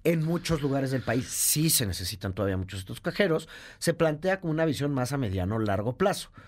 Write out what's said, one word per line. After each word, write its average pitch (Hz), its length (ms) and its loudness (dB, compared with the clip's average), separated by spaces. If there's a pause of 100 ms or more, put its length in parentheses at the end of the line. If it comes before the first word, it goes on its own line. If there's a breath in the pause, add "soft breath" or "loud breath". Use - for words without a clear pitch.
en 165 220 2
muchos 165 380 0
lugares 139 300 0
del 131 100 -2
país 120 240 0
sí - 420 2
se 143 160 2
necesitan 92 480 -4
todavía 98 240 0
muchos 95 220 -4
de 92 60 -8
estos - 180 -12
cajeros. 170 460 2 (300 loud breath)
Se 170 140 2
plantea 165 480 2
como 170 100 -2
una 160 140 2
visión 147 300 0
más 127 180 0
a 143 60 0
mediano 95 380 0
o - 20 0
largo 107 400 0
plazo. 190 320 0 (180 loud breath)